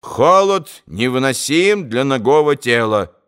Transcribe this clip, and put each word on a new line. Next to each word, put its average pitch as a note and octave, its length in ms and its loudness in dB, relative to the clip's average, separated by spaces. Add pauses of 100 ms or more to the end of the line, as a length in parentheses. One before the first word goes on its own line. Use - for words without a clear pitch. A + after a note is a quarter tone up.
Холод F#3+ 840 0
невыносим C3+ 1000 -2
для A#2+ 160 -2
нагого C#3 520 2
тела. A2+ 580 -2 (140)